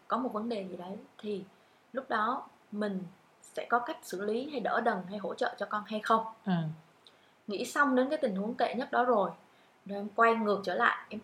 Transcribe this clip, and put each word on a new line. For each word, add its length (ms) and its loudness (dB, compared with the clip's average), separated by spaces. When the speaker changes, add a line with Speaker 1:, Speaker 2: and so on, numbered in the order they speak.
Speaker 1:
có 100 0
một 160 -2
vấn 160 -4
đề 180 -4
gì 100 -10
đấy, 200 -10
thì 260 -6
lúc 160 -6
đó 380 0
mình 320 -2
sẽ 280 -8
có 100 4
cách 220 -6
xử 240 -6
lý 260 -2
hay 80 -6
đỡ 220 0
đần 160 2
hay 80 -8
hỗ 160 -6
trợ 240 -2
cho 80 -4
con 220 -4
hay 120 -4
không. 260 2
Speaker 2:
Ừ. 80 2
Speaker 1:
Nghĩ 180 -4
xong 300 2
đến 140 4
cái 120 0
tình 140 0
huống 220 -2
tệ 180 2
nhất 160 -4
đó 140 4
rồi, 260 4
rồi 140 -6
em 160 -6
quay 200 8
ngược 280 2
trở 120 0
lại, 340 0
em 140 -10